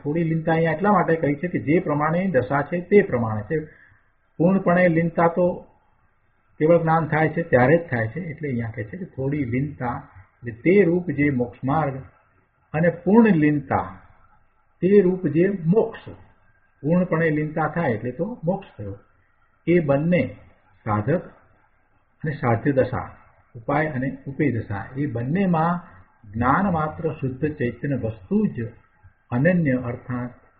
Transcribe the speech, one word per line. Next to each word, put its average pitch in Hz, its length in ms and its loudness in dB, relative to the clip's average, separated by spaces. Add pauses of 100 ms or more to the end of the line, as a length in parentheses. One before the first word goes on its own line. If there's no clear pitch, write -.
થોડી 165 220 -2
લીનતા 160 280 -2
અહીંયા 165 200 0
એટલા 190 200 0
માટે 165 240 2
કહી 147 180 0
છે 175 140 -6
કે 151 100 -4
જે 143 220 2
પ્રમાણે 151 460 0
દશા 143 360 0
છે 175 180 -6
તે 202 220 4
પ્રમાણે 110 400 -2
છે. 160 140 -6 (800)
પૂર્ણપણે 180 500 4
લીનતા 170 400 2
તો 175 180 0 (1160)
કેવળ 165 180 6
જ્ઞાન 160 300 0
થાય 156 200 2
છે 170 140 -4
ત્યારે 131 360 4
જ 165 100 -10
થાય 113 200 -2
છે, 160 120 -10
એટલે 147 280 -8
અહીંયા 117 220 -4
કહે - 140 -8
છે - 120 -14
કે 185 80 -10
થોડી 139 400 -4
લીનતા, 127 520 -4 (380)
એટલે 117 180 -12
તે 165 220 2 (100)
રૂપ 175 260 0
જે 143 200 2
મોક્ષ 123 340 -4
માર્ગ 143 300 0 (800)
અને 170 160 4
પૂર્ણ 202 460 6
લીનતા, 143 500 0 (960)
તે 196 180 6
રૂપ 180 260 2
જે 156 180 2 (200)
મોક્ષ, - 400 0 (800)
પૂર્ણપણે 165 480 0
લીનતા 151 380 -2
થાય 151 260 -2
એટલે 123 180 -6
તો 170 140 -6 (180)
મોક્ષ 196 320 -4
થયો. 101 200 -12 (720)
એ 170 140 4
બંને 151 420 2 (640)
સાધક 110 380 -2 (1000)
અને 156 80 -4
સાધ્ય 123 400 0
દશા, 120 360 0 (460)
ઉપાય 143 360 -4
અને 131 180 -4 (180)
ઉપેય 139 260 -2
દશા, 98 320 -6 (120)
એ 147 100 -4
બંનેમાં 160 680 0 (580)
જ્ઞાન 135 400 2
માત્ર 156 400 -4
શુદ્ધ 131 320 -6 (120)
ચૈતન્ય 131 400 -4
વસ્તુ 110 500 -4
જ 120 120 -6 (720)
અનન્ય 147 460 2
અર્થાત 123 560 -8 (280)